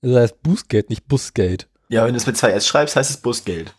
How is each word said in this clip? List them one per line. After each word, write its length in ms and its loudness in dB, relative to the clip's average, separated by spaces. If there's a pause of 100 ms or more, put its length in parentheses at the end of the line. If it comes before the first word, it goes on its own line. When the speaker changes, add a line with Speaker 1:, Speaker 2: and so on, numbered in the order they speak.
Speaker 1:
Das 160 0
heißt 260 2
Bußgeld, 460 -2
nicht 180 -8
Busgeld. 640 -2 (180)
Speaker 2:
Ja, 180 2
wenn 80 0
du 40 -2
es 100 -4
mit 100 -2
zwei 140 2
S 160 0
schreibst, 300 0
heißt 120 0
es 80 -8
Busgeld. 600 -6